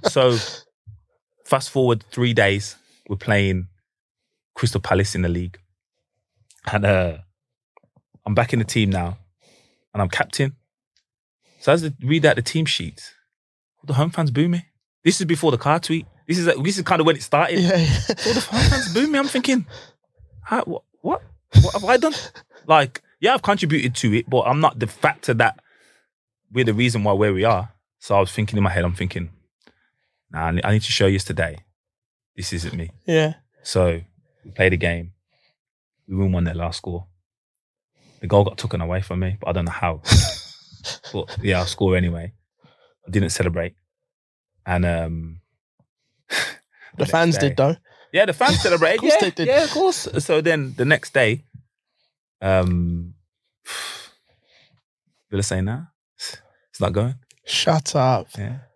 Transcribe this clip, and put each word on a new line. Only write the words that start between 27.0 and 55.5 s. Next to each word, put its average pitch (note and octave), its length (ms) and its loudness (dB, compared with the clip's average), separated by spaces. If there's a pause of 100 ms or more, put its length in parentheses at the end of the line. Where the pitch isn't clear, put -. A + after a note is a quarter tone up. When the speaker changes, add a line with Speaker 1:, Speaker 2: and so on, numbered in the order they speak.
Speaker 1:
why G#2 100 0
where G2+ 200 2
we F#2+ 120 0
are. A2 260 0 (280)
So - 160 -2
I G2+ 40 4
was F#2+ 120 0
thinking G#2+ 260 -2
in G#2 60 2
my F#2+ 80 2
head, F2+ 120 0
I'm F2 120 0
thinking, F2+ 340 -6 (1080)
"I E2 160 -2
ne-, E2+ 120 0
I - 100 0
need G#2+ 100 4
to - 80 -6
show - 160 2
you G2 120 2
today. E2 380 -6 (800)
This - 180 -10
isn't E2+ 220 -6
me." E2+ 160 -8 (140)
Speaker 2:
Yeah. D#3 280 2 (300)
Speaker 1:
So F2 380 2 (420)
we G#2 80 -20
played F#2+ 220 2
a F2+ 40 -2
game. E2+ 360 -4 (920)
We F#2+ 100 -8
won F#2+ 140 2
one F2+ 120 0
nil, E2+ 180 -4
our E2+ 120 -6
score. F2 340 -10 (1120)
The - 60 -8
goal G2+ 160 6
got - 140 -4
taken - 240 -6
away F2+ 200 -4
from F2+ 180 -6
me, F#2 200 -4
but - 100 -8
I - 40 -2
don't F2 120 -2
know E2+ 60 -4
how. E2 340 -4
Speaker 2:
<laughs> - 60 -2 (1000)
Speaker 1:
But - 300 -8
yeah, F#2 200 0
I F2+ 40 -2
score F#2 320 2
anyway. F2 360 -2 (760)
I - 20 -20
didn't G2 220 0
celebrate. F2 420 -4 (960)
And, F2+ 180 0
um, E2 560 -6 (480)
<laughs> - 400 -20
Speaker 2:
The - 60 -8 (640)
Speaker 1:
next C3+ 120 -2
Speaker 2:
fans E3 280 4
Speaker 1:
day C#3 100 2
Speaker 2:
did, C3+ 80 -6
though. C#3+ 180 2 (380)
Speaker 1:
Yeah, F#3+ 140 4
the F3+ 60 -2
fans C4+ 280 2
Speaker 2:
<laughs> A3 60 2
Speaker 1:
celebrated. F3 300 2
Speaker 2:
Of - 40 -4
course D4 140 4
Speaker 1:
Yeah, - 60 4
Speaker 2:
they F#3 100 0
did. E3 160 -2
Speaker 1:
yeah, C#4 160 4
of D4+ 80 -2
course. F4+ 360 0 (120)
So D#3 220 0
then D3+ 360 -2
the B2+ 80 0
next - 280 0
day, A#2+ 300 2 (960)
um, F2 760 0 (500)
<sighs> - 1600 -20
Villa G2+ 140 -2
say, F#2+ 180 -2